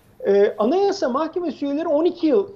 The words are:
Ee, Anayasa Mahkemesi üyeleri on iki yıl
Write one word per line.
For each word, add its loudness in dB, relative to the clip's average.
Ee, 4
Anayasa 0
Mahkemesi -4
üyeleri -4
on 2
iki 0
yıl 2